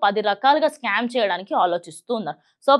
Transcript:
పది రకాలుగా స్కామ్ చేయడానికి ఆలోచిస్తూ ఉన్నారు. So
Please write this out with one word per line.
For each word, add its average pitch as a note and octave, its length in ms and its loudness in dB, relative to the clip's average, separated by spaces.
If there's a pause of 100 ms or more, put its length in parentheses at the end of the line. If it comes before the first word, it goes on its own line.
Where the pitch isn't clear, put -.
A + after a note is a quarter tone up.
పది G3+ 160 2 (100)
రకాలుగా C#4+ 460 2
స్కామ్ A3+ 380 -4
చేయడానికి G3+ 400 -2 (100)
ఆలోచిస్తూ E3+ 560 -6
ఉన్నారు. D3+ 180 -8 (280)
So C#4 140 6